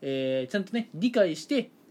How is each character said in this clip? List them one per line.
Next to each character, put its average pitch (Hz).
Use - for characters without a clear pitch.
え 131
ー、 -
ち -
ゃ 202
ん 190
と -
ね、 233
理 214
解 185
し -
て、 262